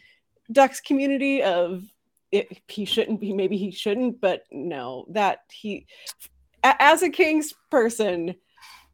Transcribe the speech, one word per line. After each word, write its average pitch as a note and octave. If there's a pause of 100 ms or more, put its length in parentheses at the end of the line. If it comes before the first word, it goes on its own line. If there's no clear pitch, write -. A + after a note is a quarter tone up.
(500)
Ducks C4
community C#4
of F3+ (500)
it, -
he G3+
shouldn't A3
be, G3+
maybe G3
he F#3+
shouldn't, A#3
but F#3
no, C3
that G3 (100)
he, - (800)
a-, G#3+
as D#4
a F4
Kings D#4 (180)
person G#3 (600)